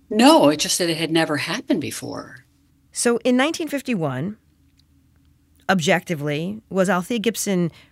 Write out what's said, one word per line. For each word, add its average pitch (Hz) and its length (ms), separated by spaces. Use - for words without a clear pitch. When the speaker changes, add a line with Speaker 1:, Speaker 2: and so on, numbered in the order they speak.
Speaker 1:
No, 233 400
it 151 80
just - 220
that 170 100
it 156 80
had 160 140
never 156 260
happened 185 440
before. 113 640
Speaker 2:
So 240 320
in 247 140
nineteen 311 300
fifty-one, 190 680
objectively, 170 1000
was 185 200
Althea 190 300
Gibson 185 520